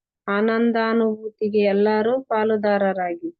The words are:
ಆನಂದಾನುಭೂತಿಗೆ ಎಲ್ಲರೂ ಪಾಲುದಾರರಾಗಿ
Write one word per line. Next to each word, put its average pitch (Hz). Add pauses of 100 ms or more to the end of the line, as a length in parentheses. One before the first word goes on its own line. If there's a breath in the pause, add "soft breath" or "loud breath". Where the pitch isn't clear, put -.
(280)
ಆನಂದಾನುಭೂತಿಗೆ 220
ಎಲ್ಲರೂ 214
ಪಾಲುದಾರರಾಗಿ 202